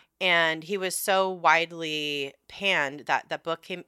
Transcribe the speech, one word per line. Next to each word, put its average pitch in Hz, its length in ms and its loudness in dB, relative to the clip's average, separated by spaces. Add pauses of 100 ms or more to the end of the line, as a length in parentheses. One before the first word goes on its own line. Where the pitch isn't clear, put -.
(220)
And 165 420 2
he 196 120 -4
was 185 180 -4
so 190 360 2
widely 160 1040 0 (120)
panned 156 600 -2
that 131 240 -2
the 151 80 -4
book 165 240 -6
came, 180 260 -10